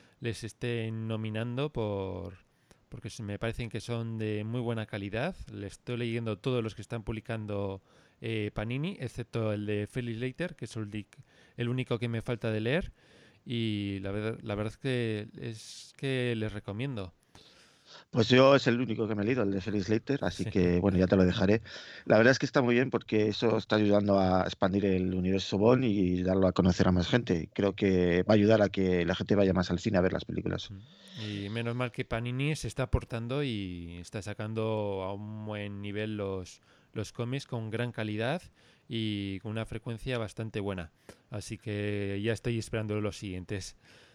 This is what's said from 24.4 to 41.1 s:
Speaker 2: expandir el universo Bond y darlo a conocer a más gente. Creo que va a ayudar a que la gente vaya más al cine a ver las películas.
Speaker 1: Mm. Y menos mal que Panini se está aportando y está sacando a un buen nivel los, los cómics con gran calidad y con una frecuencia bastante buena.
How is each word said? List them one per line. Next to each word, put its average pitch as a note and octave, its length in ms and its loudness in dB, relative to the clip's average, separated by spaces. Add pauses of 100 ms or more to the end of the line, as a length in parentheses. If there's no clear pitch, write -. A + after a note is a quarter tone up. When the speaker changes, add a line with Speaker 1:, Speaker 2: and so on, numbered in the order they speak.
Speaker 2:
expandir F#2+ 420 0
el F#2 300 2
universo F#2+ 420 0
Bond B2 280 6
y F#2 360 2
darlo F#2 260 4
a F#2 40 4
conocer F#2 360 4
a F#2+ 40 6
más F2+ 160 4
gente. F#2+ 440 0
Creo G2 220 0
que F2+ 500 4
va G#2 100 4
a A2 40 8
ayudar G#2+ 240 6
a G2 80 4
que F2+ 360 2
la F2 100 0
gente - 200 0
vaya G2 180 4
más F2+ 180 0
al F2 80 0
cine G2 180 0
a F2+ 40 6
ver F#2 120 4
las - 120 -2
películas. - 440 -6
Speaker 1:
Mm. G2 100 -14 (480)
Y G2+ 220 -6
menos A#2 260 -4
mal B2 160 -4
que - 140 -6
Panini B2 500 -2
se - 120 -8
está C3 160 -4
aportando A#2+ 600 -2
y F2+ 560 -6
está G2 220 -10
sacando G#2+ 840 -4
a F#2+ 120 -4
un G#2+ 320 -10
buen G2+ 340 -6
nivel G#2 340 -4
los, F#2+ 460 -6 (320)
los G#2+ 180 -6
cómics B2 360 -6
con A2 240 -6
gran A#2 200 -4
calidad A2 520 -4 (440)
y G2+ 520 -2
con A2+ 120 -10
una A2 140 -4
frecuencia A#2 540 -6
bastante A2 400 -6
buena. F#2+ 320 -4 (400)